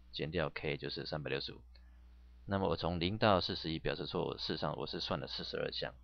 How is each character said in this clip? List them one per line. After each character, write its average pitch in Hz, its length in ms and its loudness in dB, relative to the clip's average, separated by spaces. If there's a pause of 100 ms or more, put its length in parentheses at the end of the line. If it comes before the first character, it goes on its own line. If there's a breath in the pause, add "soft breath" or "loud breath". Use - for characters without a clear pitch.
(100)
减 76 200 -4
掉 78 200 2
k 73 280 -2
就 76 100 -4
是 71 180 -4
三 76 160 -2
百 67 80 -2
六 65 100 0
十 - 140 -6
五。 - 60 -14 (840 soft breath)
那 98 140 2
么 95 100 4
我 82 80 4
从 87 220 2
零 92 200 2
到 104 220 8
四 95 160 0
十 - 140 -4
一， 80 80 0
表 71 160 0
示 80 120 -6
说 82 180 0
我 69 140 -2
事 - 80 -6
实 80 100 -2
上 78 200 -2
我 71 100 -4
是 85 140 -4
算 87 200 -2
了 64 60 -6
四 - 180 -6
十 - 140 -6
二 71 120 0
项。 - 340 -6